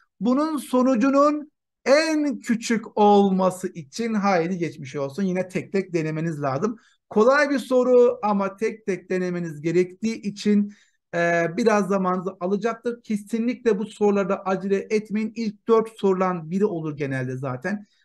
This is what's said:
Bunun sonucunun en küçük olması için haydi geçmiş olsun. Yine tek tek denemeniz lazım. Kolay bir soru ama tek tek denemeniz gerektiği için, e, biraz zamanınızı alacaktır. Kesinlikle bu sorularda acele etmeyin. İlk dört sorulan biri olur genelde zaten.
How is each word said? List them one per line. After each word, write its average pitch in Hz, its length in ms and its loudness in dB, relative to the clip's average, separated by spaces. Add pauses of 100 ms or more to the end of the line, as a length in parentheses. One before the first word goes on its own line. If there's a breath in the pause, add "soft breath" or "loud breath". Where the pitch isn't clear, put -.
(200 soft breath)
Bunun 285 360 0
sonucunun 269 960 2 (320)
en 294 560 2
küçük 233 580 -4
olması 190 680 4
için 220 460 -6
haydi 185 440 0
geçmiş 147 380 -8
olsun. 139 260 -4
Yine 180 260 -2
tek - 240 -8
tek 190 200 -4
denemeniz 156 500 -4
lazım. 151 340 -2 (340 soft breath)
Kolay 277 400 4
bir 277 80 2
soru 247 640 4
ama 196 340 0
tek 214 300 -6
tek 180 240 -6
denemeniz 175 500 -4
gerektiği 185 600 -2
için, 208 520 0 (400 loud breath)
e, 170 320 2 (100)
biraz 208 320 2
zamanınızı 185 420 -2 (100)
alacaktır. 220 640 -4
Kesinlikle 226 760 -2
bu 214 80 -6
sorularda 202 580 0
acele 190 460 -2
etmeyin. 214 460 -2
İlk 226 320 -6
dört 220 200 4 (100)
sorulan 185 520 0
biri 190 140 0
olur 160 320 -4
genelde 131 400 -6
zaten. 139 500 -8 (180 soft breath)